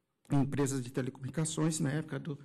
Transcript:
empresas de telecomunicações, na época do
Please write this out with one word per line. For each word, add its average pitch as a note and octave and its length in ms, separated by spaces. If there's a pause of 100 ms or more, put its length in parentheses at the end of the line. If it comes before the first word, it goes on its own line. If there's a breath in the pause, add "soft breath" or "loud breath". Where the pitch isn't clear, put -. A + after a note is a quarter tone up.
(320)
empresas C#3 520
de A#2+ 80
telecomunicações, D#3 880
na C#3+ 120
época D3+ 280
do C#3+ 260